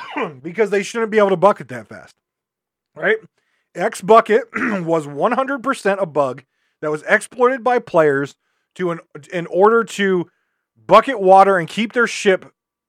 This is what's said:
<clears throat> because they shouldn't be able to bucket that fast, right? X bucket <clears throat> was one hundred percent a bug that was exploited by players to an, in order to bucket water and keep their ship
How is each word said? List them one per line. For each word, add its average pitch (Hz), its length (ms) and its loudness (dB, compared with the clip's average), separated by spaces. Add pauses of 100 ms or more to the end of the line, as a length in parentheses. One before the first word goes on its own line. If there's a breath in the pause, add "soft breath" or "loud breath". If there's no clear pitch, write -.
<clears throat> 160 400 -10
because 180 280 -2
they 202 120 0
shouldn't 226 280 -6
be 214 80 0
able 202 120 4
to 185 60 2
bucket 175 320 0
that 117 200 -14
fast, 90 280 -20 (800)
right? 196 240 -2 (560)
X 190 260 -6
bucket 220 500 4
<clears throat> - 40 -20
was 170 520 -2
one 147 260 -2
hundred 262 300 -4
percent 202 380 -4
a 196 60 -2
bug 139 380 -4 (360)
that 151 100 -6
was 151 140 -6
exploited 240 600 -2
by 247 140 0
players 147 580 0 (400)
to 180 140 -6
an, 165 100 -10 (320)
in 170 140 -6
order 208 380 2
to 185 460 -2 (560)
bucket 220 340 4
water 190 380 6
and 165 100 -4
keep 214 240 -6
their 233 140 0
ship - 460 -2 (360)